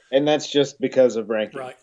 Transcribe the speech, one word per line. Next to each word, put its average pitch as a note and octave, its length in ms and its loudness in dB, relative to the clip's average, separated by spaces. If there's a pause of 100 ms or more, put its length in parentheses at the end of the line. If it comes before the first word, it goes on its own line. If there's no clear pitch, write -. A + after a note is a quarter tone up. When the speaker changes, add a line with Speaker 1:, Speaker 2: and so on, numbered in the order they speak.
(120)
Speaker 1:
and C#3+ 160 2
that's D3+ 220 0
just C#3 300 0
because B2+ 360 2
of G#2+ 140 -6
ranking. A2 300 -4
Speaker 2:
Right. B2+ 240 -14